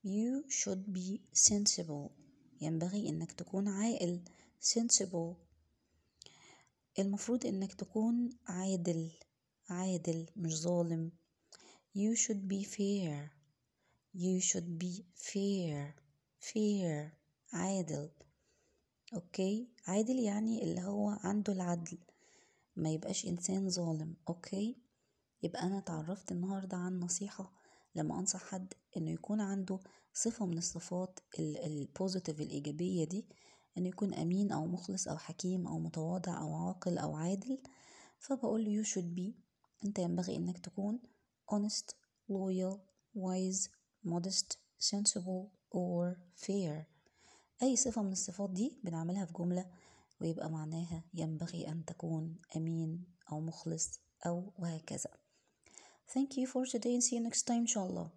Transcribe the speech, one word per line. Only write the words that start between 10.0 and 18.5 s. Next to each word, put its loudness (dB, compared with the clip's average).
مش 0
ظالم. 2
You 4
should 0
be 0
fair. 0
You 2
should 0
be -4
fair. 0
Fair. 2
عادل. 0